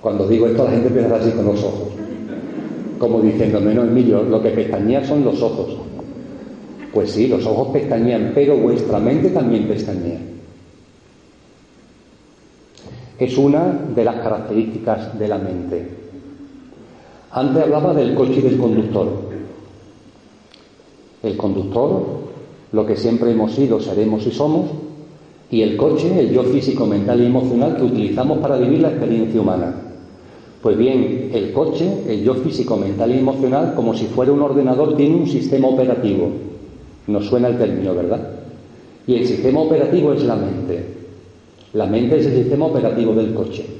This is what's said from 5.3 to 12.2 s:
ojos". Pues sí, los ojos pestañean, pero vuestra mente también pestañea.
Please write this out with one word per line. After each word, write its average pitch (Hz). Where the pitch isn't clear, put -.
ojos". 85
Pues 95
sí, 113
los -
ojos 113
pestañean, 117
pero 143
vuestra 117
mente 131
también 113
pestañea. 92